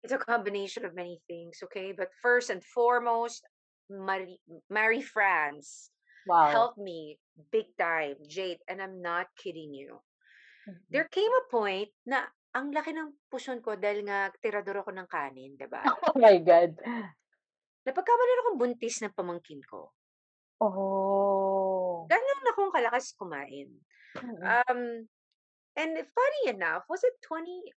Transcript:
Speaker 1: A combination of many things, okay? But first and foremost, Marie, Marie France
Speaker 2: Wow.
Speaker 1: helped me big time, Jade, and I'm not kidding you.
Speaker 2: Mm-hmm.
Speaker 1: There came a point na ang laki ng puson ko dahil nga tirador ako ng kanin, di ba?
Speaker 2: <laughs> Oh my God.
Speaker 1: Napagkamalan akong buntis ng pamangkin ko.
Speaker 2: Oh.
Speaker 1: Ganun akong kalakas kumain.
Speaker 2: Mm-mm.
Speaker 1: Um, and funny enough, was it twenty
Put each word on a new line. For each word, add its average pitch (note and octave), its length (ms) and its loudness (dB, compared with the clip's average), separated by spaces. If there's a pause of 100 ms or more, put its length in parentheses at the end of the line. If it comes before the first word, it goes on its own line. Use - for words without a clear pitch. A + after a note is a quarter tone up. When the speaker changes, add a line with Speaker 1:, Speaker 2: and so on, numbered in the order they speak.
(120)
Speaker 1:
A B3+ 80 0
combination G3+ 640 -4
of F3 100 -10
many F3 320 -10
things, E3+ 380 -14
okay? F#3+ 260 -10
But F3+ 300 -8
first A#3+ 280 4
and F#3+ 140 -6
foremost, A#3+ 800 0 (440)
Marie, F#3+ 520 -6 (280)
Marie A3 360 2
France D#3 880 -2 (320)
Speaker 2:
Wow. E3+ 260 6
Speaker 1:
helped - 300 4
me E3 400 -10 (320)
big - 240 -2
time, D#3+ 400 0 (100)
Jade, F3 440 -8
and F#3+ 100 -8
I'm F#3+ 240 -12
not F3 320 -4
kidding D#3+ 400 -12
you. C3+ 240 -18 (680)
Speaker 2:
Mm-hmm. F3+ 240 -20
Speaker 1:
There D#4+ 220 0
came G4+ 180 0
a B4+ 220 2
point G#3 400 -2 (160)
na B3+ 240 -2 (240)
ang C4+ 160 -4
laki D4+ 240 -4
ng D#4 160 -8 (160)
puson B3+ 320 -8
ko A3+ 160 -6
dahil G#3 320 -2
nga G3 320 -2
tirador G3+ 460 -4
ako G3 80 -8
ng F#3 160 -12
kanin, C3+ 500 -8
di - 80 -12
ba? A#2 160 -10
Speaker 2:
<laughs> - 240 0
Oh - 80 2
my A3 240 10
God. E3+ 400 6 (1040)
Speaker 1:
Napagkamalan A#4+ 640 4
akong G4+ 140 2
buntis A#3+ 420 -2
ng G#3 80 -6
pamangkin F3 560 -8
ko. E2 240 -16 (720)
Speaker 2:
Oh. G3 1400 0
Speaker 1:
Ganun C5 400 0
akong G4+ 240 2
kalakas B3+ 480 0
kumain. C#3+ 480 -10 (480)
Speaker 2:
Mm-mm. A#3 240 -12
Speaker 1:
Um, A#3+ 420 2 (920)
and D#4+ 220 -4
funny C5 500 0
enough, F#3 400 -2
was F#4 160 -4
it B4 220 2
twenty E4+ 560 -10